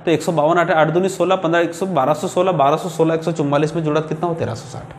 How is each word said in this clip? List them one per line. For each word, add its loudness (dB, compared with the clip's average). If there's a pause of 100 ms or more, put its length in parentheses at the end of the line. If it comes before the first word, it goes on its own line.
तो 2
एक 2
सौ -2
बावन 2
आठे 2
आठ 4
दूनी 0
सोलह, 0
पन्द्रह, 2
एक -2
सौ, -4
बारह 2
सौ -4
सोलह, 0
बारह 4
सौ -6
सोलह, 0
एक -4
सौ -2
चुम्मालीस 0
में -4
जुड़ा 0
कितना -6
हो? -2
तेरह -4
सौ -14
साठ। -16